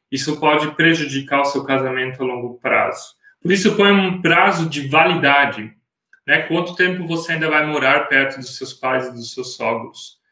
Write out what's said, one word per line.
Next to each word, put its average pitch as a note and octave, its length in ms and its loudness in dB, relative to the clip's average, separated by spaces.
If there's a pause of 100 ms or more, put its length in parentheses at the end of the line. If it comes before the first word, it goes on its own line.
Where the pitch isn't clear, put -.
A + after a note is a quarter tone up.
(120)
isso C#3 260 -4
pode D3+ 380 2
prejudicar C#3+ 680 2
o C#3 40 2
seu C#3 180 -2
casamento C3 580 -2
a C3 40 -2
longo B2 340 -6
prazo. - 560 -2 (260)
Por E3+ 120 0
isso, G3 220 2
põe G3+ 160 6
um F#3+ 300 2
prazo F3 480 2
de C#3 180 -6
validade, C#3+ 880 2 (520)
né? D#3 180 2
Quanto F3 320 -2
tempo F#3 300 0
você E3 280 -4
ainda D#3 160 -2
vai D3+ 160 2
morar C#3+ 420 2
perto C3+ 300 2
dos B2+ 200 -12
seus - 160 -10
pais B2+ 340 -2
e A#2+ 40 -10
dos A#2 220 -14
seus B2 220 -10
sogros? - 640 -8 (140)